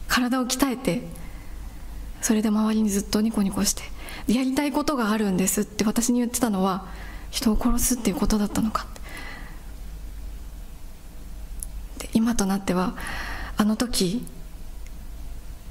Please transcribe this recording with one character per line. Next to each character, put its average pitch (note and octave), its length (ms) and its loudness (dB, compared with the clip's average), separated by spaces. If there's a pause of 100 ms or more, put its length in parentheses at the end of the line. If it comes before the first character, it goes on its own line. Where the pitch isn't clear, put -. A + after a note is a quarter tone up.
体 B3 340 2
を - 20 -2
鍛 B3+ 300 2
え - 20 -2
て、 C4 240 0 (1200)
そ - 140 4
れ G#3+ 80 4
で A3 80 2
周 G#3+ 240 4
り A3 80 4
に G#3 80 4
ず G3 100 2
っ - 40 2
と G#3+ 180 2
ニ A3+ 100 4
コ G#3+ 100 2
ニ G3 80 2
コ F#3+ 140 0
し - 80 4
て、 - 100 -8 (460)
「や A#3+ 140 6
り C4 120 2
た D4 120 4
い C#4+ 60 0
こ C#4+ 120 2
と D4+ 100 2
が A3+ 160 2
あ G#3+ 60 4
る G#3+ 140 2
ん F3+ 80 4
で F#3 80 4
す」 G#3 160 2
っ - 20 -6
て - 200 2
私 A3 280 2
に A#3+ 60 4
言 A#3+ 100 2
っ - 20 -6
て A#3+ 80 0
た A#3+ 120 4
の F#3+ 120 2
は、 F#3+ 220 2 (460)
人 - 200 2
を G#3+ 80 4
殺 A#3+ 200 4
す A#3 160 4
っ - 20 2
て A#3 140 0
い - 20 6
う - 40 -4
こ G#3 100 2
と A3 100 6
だ G#3 80 2
っ G3+ 60 0
た - 100 -2
の A3 100 2
か。 - 160 -4 (3000)
で、 - 140 -8
今 A3+ 220 6
と A3 100 4
な F#3+ 120 4
っ G3 40 0
て F#3 140 2
は、 F#3 200 2 (640)
あ G#3+ 80 6
の G#3+ 120 4
時、 A3 500 2 (1400)